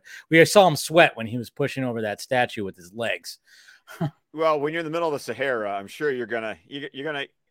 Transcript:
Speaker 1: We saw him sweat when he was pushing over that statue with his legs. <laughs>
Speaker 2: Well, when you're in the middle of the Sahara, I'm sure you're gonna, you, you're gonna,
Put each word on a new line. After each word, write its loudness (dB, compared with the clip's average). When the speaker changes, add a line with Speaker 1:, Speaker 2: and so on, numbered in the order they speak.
Speaker 1:
We 10
saw 8
him 2
sweat 6
when -6
he -6
was -8
pushing -4
over -4
that -4
statue -2
with -8
his -20
legs. -6
<laughs> -2
Speaker 2:
Well, 2
when -2
you're -4
in -4
the -8
middle 0
of -2
the -4
Sahara, -4
I'm -6
sure -4
you're -4
gonna, -6
you, -12
you're -10
gonna, -8